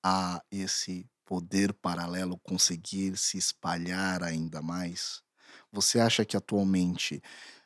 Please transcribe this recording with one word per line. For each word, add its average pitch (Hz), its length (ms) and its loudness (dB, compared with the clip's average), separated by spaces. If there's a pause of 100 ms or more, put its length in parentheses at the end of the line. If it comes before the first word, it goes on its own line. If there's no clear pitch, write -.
a 92 380 0 (100)
esse 92 540 -4 (180)
poder 98 500 0
paralelo 87 680 -4
conseguir 95 760 0
se - 200 0
espalhar 90 840 -2
ainda 80 380 -4
mais? 87 600 -6 (500)
Você 104 280 2
acha 113 260 6
que - 100 -4
atualmente, 95 840 2 (440)